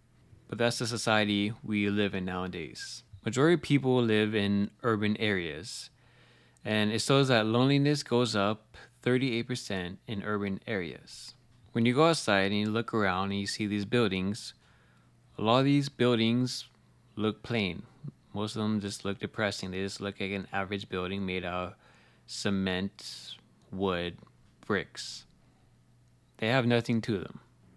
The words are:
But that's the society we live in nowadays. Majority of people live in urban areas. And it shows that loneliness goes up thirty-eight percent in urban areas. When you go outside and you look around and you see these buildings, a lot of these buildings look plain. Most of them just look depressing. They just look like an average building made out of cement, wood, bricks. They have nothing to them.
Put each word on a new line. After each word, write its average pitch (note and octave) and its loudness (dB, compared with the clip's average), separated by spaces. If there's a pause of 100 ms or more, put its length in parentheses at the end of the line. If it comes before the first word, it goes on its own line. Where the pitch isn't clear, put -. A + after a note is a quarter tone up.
(500)
But G#2+ -6
that's A#2 2
the B2 -4
society G#2+ 2 (120)
we G#2 0
live G2+ 0
in F#2 -2
nowadays. F2+ -8 (240)
Majority C3+ 4
of D3+ -2
people B2+ 4
live G#2+ 4
in G2+ 2 (140)
urban G#2+ 2
areas. F#2 -4 (760)
And G#2+ 2
it A2 0
shows C#3 4
that A2 6
loneliness C#3 4
goes A#2+ 2
up G#2 0 (240)
thirty-eight B2 0
percent F#2+ -6
in G2+ -6
urban G2+ -4
areas. - -8 (380)
When A#2 2
you B2 2
go D#3 6
outside G2+ 4
and G#2 0
you G#2+ 0
look A2+ -2
around G2 0
and G2+ 0
you G2 -2
see - -4
these G2+ -2
buildings, G2+ 0 (840)
a - -4
lot A#2 4
of C3+ 4
these C#3+ 2
buildings B2 2 (500)
look G#2 -2
plain. G2+ -2 (500)
Most G#2 -4
of A2 -4
them G#2+ 0
just G2+ -6
look G2 -4
depressing. G2 -4
They F#2 -4
just G2 -6
look G2+ -6
like G2 -4
an G2 -6
average G2 -4
building F#2 -4
made F#2 -4
out F2+ -4
of G2 -16 (540)
cement, F#2+ -4 (340)
wood, F2+ -2 (500)
bricks. - -6 (1120)
They A2 0
have B2 2
nothing A#2 2
to G#2 -2
them. - -10 (380)